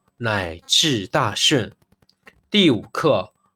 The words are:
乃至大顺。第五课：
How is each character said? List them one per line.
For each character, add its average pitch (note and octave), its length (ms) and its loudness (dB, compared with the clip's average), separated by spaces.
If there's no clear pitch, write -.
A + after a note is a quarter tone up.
乃 G2 480 -4
至 B2 420 0
大 A#2+ 280 -2
顺。 - 400 0
第 F#3+ 200 4
五 A2 140 0
课： A2 500 -2